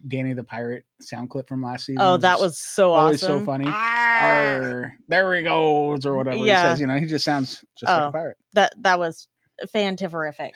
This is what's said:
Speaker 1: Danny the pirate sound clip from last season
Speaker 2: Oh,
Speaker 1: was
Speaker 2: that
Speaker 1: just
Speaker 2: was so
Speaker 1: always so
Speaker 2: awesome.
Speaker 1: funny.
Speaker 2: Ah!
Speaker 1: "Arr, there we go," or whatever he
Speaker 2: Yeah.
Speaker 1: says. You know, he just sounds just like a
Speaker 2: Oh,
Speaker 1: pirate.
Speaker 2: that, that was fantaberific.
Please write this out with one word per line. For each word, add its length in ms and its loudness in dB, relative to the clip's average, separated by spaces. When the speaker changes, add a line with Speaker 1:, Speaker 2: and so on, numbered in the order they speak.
Speaker 1:
Danny 260 -4
the 100 -8
pirate 420 -8
sound 280 -12
clip 200 -10
from 120 -6
last 240 -8
season 160 -4
Speaker 2:
Oh, 120 4
Speaker 1:
was 80 2
Speaker 2:
that 120 4
Speaker 1:
just 80 0
Speaker 2:
was 200 -2
so 320 2
Speaker 1:
always 280 4
so 140 0
Speaker 2:
awesome. 100 -4
Speaker 1:
funny. 220 -4
Speaker 2:
Ah! 540 0
Speaker 1:
"Arr, 760 0
there 200 2
we 140 0
go," 600 2
or 140 -2
whatever 200 -2
he 100 -2
Speaker 2:
Yeah. 240 6
Speaker 1:
says. 100 0
You 60 0
know, 100 0
he 80 -2
just 200 -4
sounds 380 -4
just 120 -4
like 120 2
a 60 0
Speaker 2:
Oh, 40 -8
Speaker 1:
pirate. 260 -6
Speaker 2:
that, 200 4
that 160 4
was 280 -6
fantaberific. 840 -4